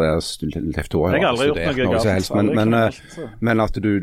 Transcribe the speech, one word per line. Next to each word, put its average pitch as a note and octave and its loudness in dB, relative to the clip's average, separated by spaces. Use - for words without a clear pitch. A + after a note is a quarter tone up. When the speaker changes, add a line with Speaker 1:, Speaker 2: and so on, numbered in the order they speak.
Speaker 1:
jeg D#2+ 2
har E2 0
stu-, - -8
levd D#2+ -6
to D#2+ 2
år, F2 2
Speaker 2:
Jeg D#3+ 2
har D#3+ 2
aldri B2 0
Speaker 1:
studert A2 -2
Speaker 2:
gjort C3 -2
noe B2+ 0
Speaker 1:
noe A2+ 0
som A2 2
Speaker 2:
galt. F#2 2
Speaker 1:
helst, F#2 -4
men, G#2 4
Speaker 2:
Aldri A2+ 0
Speaker 1:
men, A2 4
eh, A2+ 2
Speaker 2:
generelt, - -18
så. D#3 -10
Speaker 1:
men A2+ 2
at G2+ -2
du, - 2